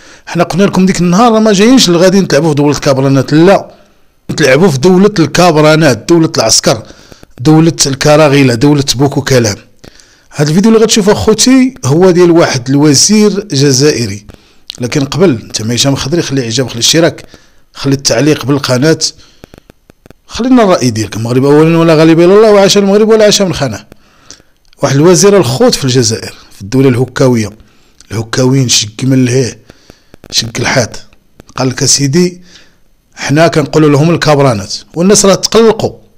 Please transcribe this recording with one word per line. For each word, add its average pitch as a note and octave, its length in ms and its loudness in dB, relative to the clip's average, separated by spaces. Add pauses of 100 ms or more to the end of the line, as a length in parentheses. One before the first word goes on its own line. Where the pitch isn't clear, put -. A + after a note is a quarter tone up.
(260)
حنا E3+ 180 -4
قلنا F3+ 200 0
لكم F#3 220 0
ديك - 140 -2
النهار F#3 320 2
راه A3 80 0
ما A3 120 2
جايينش G#3 380 2
غادي F3+ 300 2
نتلعبوا D#3+ 280 0
في D3 60 0
دولة C#3+ 180 0
الكبرانات، C3+ 600 -2
لا. E3+ 420 2 (560)
نتلعبوا D3 380 0
في C3+ 100 -2
دولة F#3 400 2
الكبرانات، D#3 920 0
دولة D#3+ 280 2
العسكر، A2+ 460 -2 (580)
دولة D#3 360 2 (100)
الكراغيلة، C#3 680 2
دولة C#3+ 300 0 (100)
بوكو C#3 280 -2
كلام. A2+ 340 -2 (760)
هاد D3+ 140 -2
الفيديو F#3+ 220 2
اللي A3 140 4
غتشوفه G#3 300 0
خوتي B3+ 600 0 (100)
هو E3 260 2
ديال F3 200 2
واحد C3+ 400 0
الوزير F3+ 840 2
جزائري. C3 720 -2 (540)
لكن C3 240 -4
قبل، D3 260 0
انت - 320 -8
ما A#2 120 -4
هشام A#2+ 200 -2
خضري، D#3+ 280 -4
خلي C3+ 200 -6
اعجاب، A#2 260 -6
خلي A2+ 100 -12
اشتراك، D3+ 480 -2 (480)
خلي C#3 200 -4
التعليق C3+ 520 -2
بالقناة. C#3 520 -2 (1300)
خلينا B3 360 0
الرأي F3 280 2
ديالك، G#2+ 260 -6
المغرب B2 280 -2
أولًا D#3 340 4
ولا E3 160 2
غالب D#3+ 260 2
إلا F3 140 4
الله، G#3+ 180 4
وعاش G3+ 260 2
المغرب G3+ 300 0
ولا A3 160 2
عاش G3+ 180 0
من F3 120 -4
خانه. B2 300 -8 (960)
واحد B2+ 140 -2
الوزير F3+ 400 4
الخوت D3+ 380 0
في - 100 -8
الجزائر، A#2+ 500 -4 (180)
في - 100 -20
الدولة C3 260 0
الهكاوية. B2 600 -2 (600)
الهكاويين B2+ 560 -2
شق - 360 -6
من C3 200 0
لهيه، A#2+ 340 -4 (720)
شق - 180 -6 (120)
الحيط. A#2 300 -4 (680)
قال C3 120 -4
لك: B2+ 140 -6
"أسيدي، D3+ 600 -2 (720)
حنا D#3+ 340 0
كنقولوا D#3 420 0
لهم D3 200 2
الكبرانات"، C#3 640 -2 (200)
والناس G3 320 2
راه F#3+ 80 2
تقلقوا. G#3+ 580 0 (260)